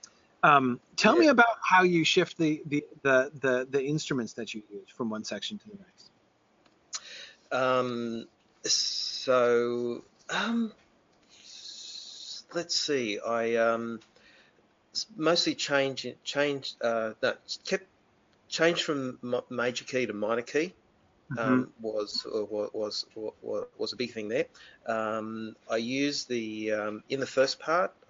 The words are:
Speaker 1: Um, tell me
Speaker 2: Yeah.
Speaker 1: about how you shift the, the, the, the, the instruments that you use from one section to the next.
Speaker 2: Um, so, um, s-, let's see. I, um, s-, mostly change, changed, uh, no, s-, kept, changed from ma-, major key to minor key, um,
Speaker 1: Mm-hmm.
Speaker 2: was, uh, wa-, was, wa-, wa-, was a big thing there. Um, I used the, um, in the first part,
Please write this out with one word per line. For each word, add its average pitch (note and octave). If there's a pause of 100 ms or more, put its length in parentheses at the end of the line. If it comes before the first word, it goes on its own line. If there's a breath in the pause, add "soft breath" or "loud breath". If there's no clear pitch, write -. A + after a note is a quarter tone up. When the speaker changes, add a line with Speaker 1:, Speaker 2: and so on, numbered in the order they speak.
(420 soft breath)
Speaker 1:
Um, C3 (160)
tell A3+
me E4
Speaker 2:
Yeah. C#4+
Speaker 1:
about A#3
how F#3
you E3+
shift -
the, D#3
the, C#3+ (180)
the, C3+ (100)
the, C3
the C3+
instruments C#3
that A2+
you G#2+
use G2+
from A#2
one A2
section G#2
to -
the G2+
next. - (1400 loud breath)
Speaker 2:
Um, B2 (380)
so, A#2+ (260)
um, A3+ (580)
s-, - (100)
let's E3+
see. A#2+
I, A#2
um, A#2 (920 soft breath)
s-, - (100)
mostly D#3+
change, C3+ (180)
changed, C#3+
uh, A2+ (100)
no, A#2+ (120)
s-, -
kept, F#3+ (640)
changed E3
from C3+
ma-, B2 (100)
major A#2+
key B2+
to A2
minor G#2+
key, E3 (640)
um, B2+
Speaker 1:
Mm-hmm. A2+
Speaker 2:
was, G#2+
uh, G#2+
wa-, G#2
was, G#2+
wa-, A2 (120)
wa-, G#2+ (140)
was G#2+
a G#2+
big A#2+
thing G#2+
there. C3+ (400 soft breath)
Um, A2 (140)
I A2+
used C3+
the, A2
um, G#2+
in C3+
the B2
first C3
part, F3 (180)